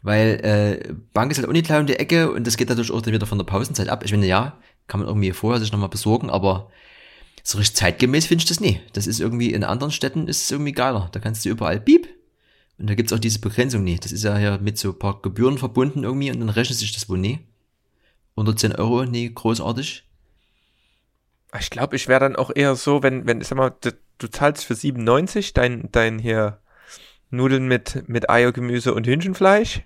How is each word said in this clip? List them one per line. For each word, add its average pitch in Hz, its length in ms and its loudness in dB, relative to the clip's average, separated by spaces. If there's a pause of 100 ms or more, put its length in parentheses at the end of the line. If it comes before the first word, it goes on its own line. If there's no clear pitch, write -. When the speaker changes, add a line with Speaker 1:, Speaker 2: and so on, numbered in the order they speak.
Speaker 1:
Weil, 107 380 4 (480)
äh, - 60 -8 (180)
Bank 117 180 0
ist 139 80 -2
halt 127 100 -2
auch - 40 0
nicht 165 140 2
gleich 151 140 2
um 147 60 2
die 139 120 0
Ecke 165 340 2
und 117 140 -2
das 120 100 -2
geht 123 140 0
dadurch 117 200 0
auch 113 120 -2
dann 110 120 0
wieder 104 120 0
von 104 120 -2
der 95 60 -2
Pausenzeit 101 440 -2
ab. - 160 -4
Ich - 80 -4
meine, 101 140 4
ja, 107 320 0 (300)
kann 98 120 -4
man - 80 -4
irgendwie 98 240 0
vorher 117 280 0
sich 107 120 -2
nochmal 101 160 -2
besorgen, 107 400 -2
aber 95 420 0 (760)
so - 140 -4
richtig 101 180 2
zeitgemäß 127 500 2
finde 170 160 2
ich - 60 0
das 165 120 -2
nie. 165 200 2 (140)
Das 101 120 -4
ist 113 140 -2
irgendwie, 117 320 0
in 101 120 0
anderen 135 280 -4
Städten 143 340 -4
ist - 180 -4
es - 60 -4
irgendwie 143 220 -4
geiler. 127 400 -2
Da - 80 -8
kannst 107 240 -6
du 104 60 -2
überall, 98 300 -2
piep. 320 280 8 (720)
Und 107 120 -4
da 104 40 2
gibt's 117 180 0
auch 113 80 0
diese 110 180 -2
Begrenzung 113 460 -2
nie. 87 140 0
Das - 120 -10
ist 107 140 -6
ja 104 120 0
hier 101 240 0
mit 104 160 -4
so 98 140 -4
ein 92 80 -10
paar 101 240 -4
Gebühren 117 360 0
verbunden 131 440 0
irgendwie 135 300 -4
und 120 80 -6
dann 113 80 -2
rechnet 113 300 0
sich 107 140 -4
das - 160 -10
wohl 92 100 -2
nie. 107 200 -2 (960)
Unter 107 220 0
zehn 110 180 0
Euro 120 300 0
nie 120 280 -4
großartig. 113 720 -4 (1600)
Speaker 2:
Ich - 100 -6
glaub, 123 220 -4
ich 131 160 -4
wär 131 100 6
dann 135 160 2
auch - 180 -2
eher 143 220 2
so, 143 300 0
wenn, 131 220 2
wenn, 117 140 0
ich - 80 -10
sag 131 100 -4
mal, 131 240 0
du, - 80 -2 (280)
du 117 100 -10
zahlst 143 360 0
für 123 100 -2
siebenundneunzig 135 760 0
dein, 123 400 0
dein 113 260 2
hier 110 400 -2 (720)
Nudeln 131 380 2
mit, - 400 -2
mit 120 220 -2
Eier, 120 220 6
Gemüse 123 420 -2
und 110 120 -2
Hühnchenfleisch 190 800 2